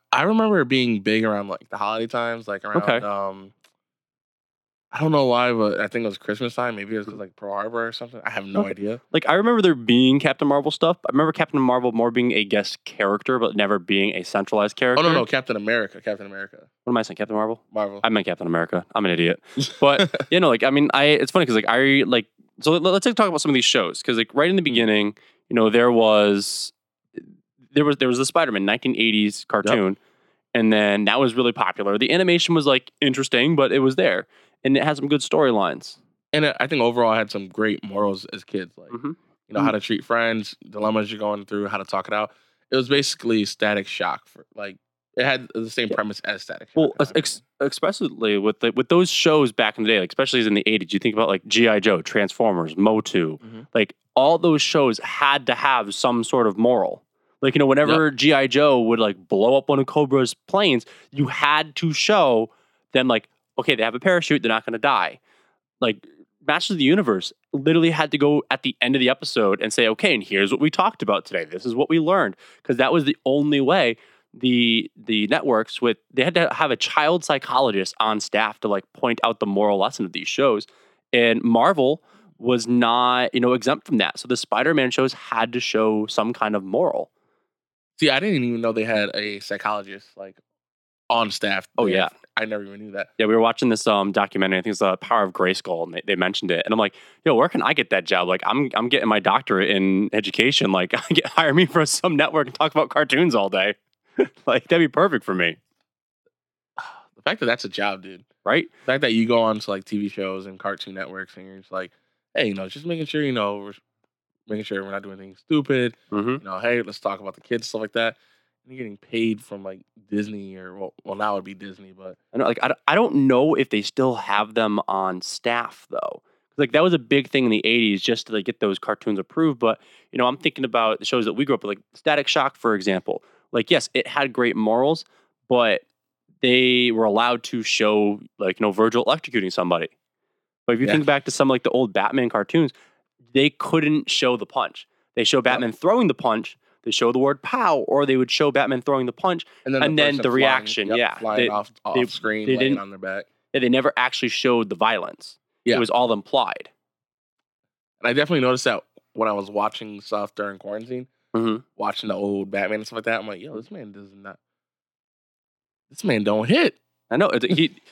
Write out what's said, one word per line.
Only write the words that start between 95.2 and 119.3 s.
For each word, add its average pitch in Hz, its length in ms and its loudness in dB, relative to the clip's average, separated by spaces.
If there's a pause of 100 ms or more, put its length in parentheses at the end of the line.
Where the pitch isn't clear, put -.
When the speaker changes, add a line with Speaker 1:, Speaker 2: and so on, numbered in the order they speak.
Speaker 2:
of 92 100 -2
Grayskull, 90 520 -2
and 85 100 -8
they, 85 100 -8
they 101 120 -2
mentioned 92 340 -2
it. 85 160 0
And 107 80 -2
I'm 113 40 2
like, 101 160 0 (300)
"Yo, 156 100 2
where 127 140 4
can - 140 -4
I 127 100 2
get 151 160 -2
that 92 160 0
job? 90 240 0
Like, 92 160 -2
I'm, 131 300 -2
I'm 117 160 -2
getting 127 180 0
my 107 120 2
doctorate 95 500 2
in 95 420 2
education. 107 600 0
Like, 92 220 0
<laughs> - 160 -6
I 170 40 0
get, - 140 2
hire 156 260 2
me 151 100 6
for 151 220 2
some 170 300 -2
network 147 320 0
and 123 60 -14
talk 156 180 0
about 156 180 0
cartoons 147 440 2
all 101 140 2
day." 98 280 -2 (420)
<laughs> - 280 -4
Like, 131 220 0
that'd 170 140 2
be 147 100 2
perfect 156 320 0
for 95 100 -4
me. 85 220 0 (1200)
Speaker 1:
<sighs> - 60 -10 (340)
The - 60 -20
fact 190 180 -4
that 147 60 -4
that's 120 180 -2
a 104 60 -10
job, 98 320 -6
dude. 92 220 -20 (200)
Speaker 2:
Right? 156 240 0 (160)
Speaker 1:
The 127 80 0
fact 135 80 -2
that 131 120 0
you 113 140 2
go 117 160 2
on 110 180 0
to, - 100 -10
like, 98 140 -8
T 107 140 -6
V 101 100 -4
shows 95 360 -8
and 95 140 -18
Cartoon 98 360 -10
Networks, 95 420 -12
and 92 100 -20
you're 95 120 -20
just 95 140 -20
like, 92 200 -10 (420)
"Hey, 123 140 -6
you 98 60 -6
know, 95 140 -10
just 143 160 -18
making 165 220 -8
sure, 151 160 -6
you 139 100 -4
know, 104 260 -6
we're 101 140 -16 (760)
making 107 160 -8
sure 98 200 -8
we're 98 60 -12
not 98 120 -8
doing 98 160 -18
anything 95 180 -20
stupid. 139 600 -2 (160)
Speaker 2:
Mm-hmm. 104 160 -2
Speaker 1:
You 131 160 -4
know, 95 140 -10
hey, 120 240 -2
let's 98 180 -16
talk 98 200 -6
about 98 140 -12
the - 60 -20
kids," 117 280 -6
stuff 110 120 -8
like 107 120 -8
that. 113 240 -4 (480)
And 127 100 -20
you're 131 100 -12
getting 101 120 -14
paid 113 460 -4